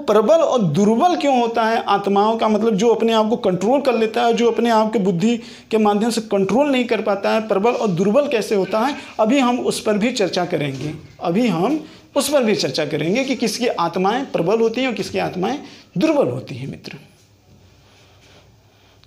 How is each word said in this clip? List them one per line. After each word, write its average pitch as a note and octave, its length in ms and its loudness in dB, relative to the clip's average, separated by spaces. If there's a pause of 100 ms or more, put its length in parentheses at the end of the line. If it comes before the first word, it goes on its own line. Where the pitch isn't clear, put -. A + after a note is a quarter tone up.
प्रबल G#3+ 320 4
और C#4 300 2
दुर्बल A3 520 2
क्यों C#4 220 2
होता A#3 260 0
है A3+ 200 0
आत्माओं G3+ 540 0
का, A3+ 100 0
मतलब G#3+ 260 2
जो G#3 140 2
अपने A3+ 240 2
आप A3 160 2
को A3+ 100 0
control G3+ 420 0
कर C4 140 0
लेता A3 300 0
है, A#3 100 2
जो A#3 160 2
अपने A3+ 200 0
आप A3 220 2
के A#3 80 0
बुद्धि G3 360 0 (340)
के A3 80 0
माध्यम G#3 320 2
से A3 120 -2
control G3+ 480 2
नहीं B3+ 140 2
कर A3+ 180 -2
पाता G#3+ 300 -2
है, A3 160 -2
प्रबल G#3 240 2
और A#3 180 -2
दुर्बल G#3 380 2
कैसे A3 260 -2
होता G3 260 0
है, C#4 160 -2 (240)
अभी A3 180 2
हम B3 220 2
उस - 200 -2
पर G#3+ 180 0
भी A#3+ 140 0
चर्चा F3+ 340 -2
करेंगे। D3 480 -4 (260)
अभी F#3 280 0
हम G#3 320 0 (360)
उस C#4 120 0
पर C#4 160 2
भी G#3+ 120 2
चर्चा D#3 300 -4
करेंगे E3+ 380 -2
कि C4 120 -2
किसकी A#3 320 -2
आत्माएं F#3+ 580 0
प्रबल F#3 340 0
होती A3+ 200 0
हैं C4 80 -2
और A3+ 60 -4
किसकी G3 260 -6
आत्माएं F#3 380 -4 (400)
दुर्बल C#4+ 300 2
होती B2+ 260 -8
हैं। C3 140 -10
मित्र, D#3 300 -16 (2000)